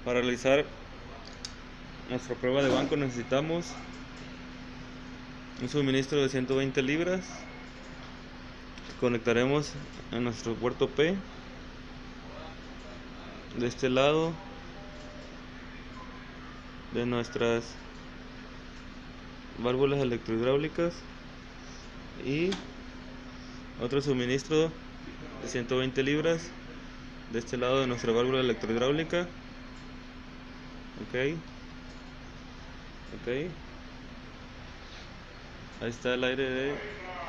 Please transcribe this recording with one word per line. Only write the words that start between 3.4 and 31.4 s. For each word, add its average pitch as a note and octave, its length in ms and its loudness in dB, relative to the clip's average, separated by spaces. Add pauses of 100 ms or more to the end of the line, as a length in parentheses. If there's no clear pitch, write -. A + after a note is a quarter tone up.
un B2 80 -2
suministro C3+ 520 6
de C3+ 60 6
ciento C3 300 4
veinte C3+ 240 4
libras. E3+ 400 4 (1800)
Conectaremos B2 720 6 (400)
en A#2+ 140 2
nuestro A#2 300 0
puerto B2 340 4
P E3 260 6 (2500)
de A#2+ 80 2
este B2 240 2
lado D3+ 440 6 (2500)
de A#2+ 120 2
nuestras A#2 580 4 (2000)
válvulas C3+ 400 6
electrohidráulicas C3 960 4 (1300)
y D#3+ 260 4 (1300)
otro C3 200 2
suministro C#3 680 4 (720)
de A#2+ 60 -6
ciento B2 300 2
veinte C3 260 4
libras D#3 460 4 (840)
de A#2 80 0
este A#2+ 160 -4
lado B2 240 6
de C3 80 4
nuestra A#2+ 240 2
válvula B2+ 300 6
electrohidráulica. C3 880 4 (1800)
Ok. - 60 -4 (2000)